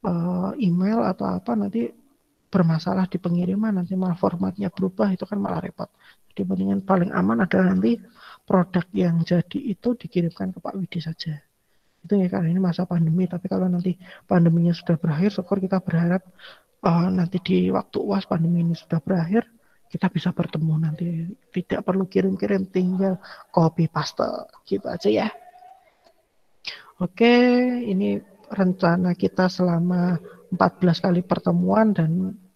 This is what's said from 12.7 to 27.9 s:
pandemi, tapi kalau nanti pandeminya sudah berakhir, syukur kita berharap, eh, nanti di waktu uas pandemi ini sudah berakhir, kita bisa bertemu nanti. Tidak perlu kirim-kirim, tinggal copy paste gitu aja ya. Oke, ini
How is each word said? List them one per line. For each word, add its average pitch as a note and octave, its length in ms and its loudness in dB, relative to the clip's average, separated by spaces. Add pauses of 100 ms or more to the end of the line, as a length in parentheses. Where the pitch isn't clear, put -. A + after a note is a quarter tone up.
pandemi, E3+ 400 0
tapi F3 240 -6
kalau F#3+ 160 0
nanti F3+ 320 -2 (300)
pandeminya E3+ 420 4
sudah E3+ 300 0
berakhir, E3+ 340 0
syukur G3 240 -2
kita F#3+ 240 -2
berharap, F3 400 0 (600)
eh, F3+ 260 2
nanti F3+ 320 0
di F#3 140 0 (160)
waktu - 260 -4
uas G3 300 -4
pandemi E3+ 340 0
ini E3+ 160 -2
sudah - 240 -4
berakhir, F#3 460 -2 (420)
kita - 200 -4
bisa F3 240 -2
bertemu D#3+ 460 -2
nanti. D#3+ 260 -4 (440)
Tidak F#3+ 320 -6
perlu F#3+ 280 0
kirim-kirim, F#3+ 600 0
tinggal F#3 520 0 (320)
copy E3 360 2
paste - 360 -4 (400)
gitu G3 200 -4
aja - 240 -2
ya. G#3+ 180 2 (1700)
Oke, A#3 300 4 (520)
ini G3+ 340 0 (300)